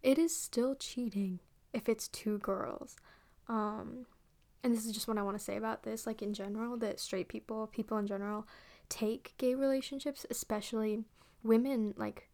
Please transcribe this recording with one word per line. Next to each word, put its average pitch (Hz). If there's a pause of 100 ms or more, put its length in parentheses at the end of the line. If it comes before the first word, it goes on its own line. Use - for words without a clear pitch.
It 262
is 330
still 254
cheating 196 (340)
if 226
it's 220
two 214
girls. - (500)
Um, 226 (580)
and 247
this 220
is 226
just 214
what 220
I 202
wanna 202
say 202
about 220
this, 226
like, 220
in 208
general, 214
that 220
straight -
people, 220
people 220
in 208
general, 208 (420)
take -
gay 254
relationships, 269
especially 220 (400)
women, 226
like 214